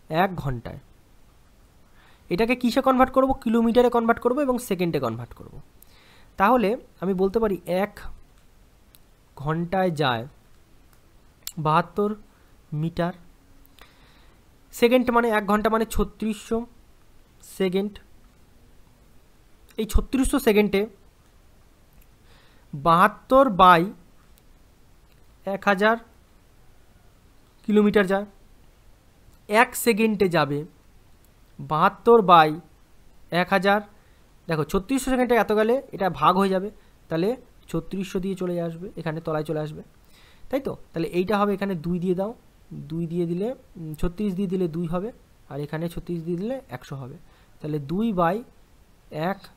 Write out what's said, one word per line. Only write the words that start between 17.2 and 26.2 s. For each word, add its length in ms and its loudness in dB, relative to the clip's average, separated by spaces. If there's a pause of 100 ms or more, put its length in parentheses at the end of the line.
সেকেন্ড। 580 -4 (1800)
এই 80 -4
ছত্রিশশো 540 0
সেকেন্ডে 480 2 (1900)
বাহাত্তর 760 4
by 360 6 (1600)
এক 200 -6
হাজার 320 2 (1700)